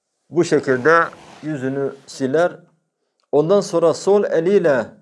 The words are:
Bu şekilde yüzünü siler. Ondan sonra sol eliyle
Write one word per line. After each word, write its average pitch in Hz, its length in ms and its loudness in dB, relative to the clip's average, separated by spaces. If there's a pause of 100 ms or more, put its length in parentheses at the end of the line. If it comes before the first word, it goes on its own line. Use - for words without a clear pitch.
(300)
Bu 160 140 0
şekilde 143 560 0 (420)
yüzünü 139 500 -6 (140)
siler. 151 460 -2 (800)
Ondan 160 280 2
sonra 170 340 0
sol 202 300 0
eliyle 165 640 0 (160)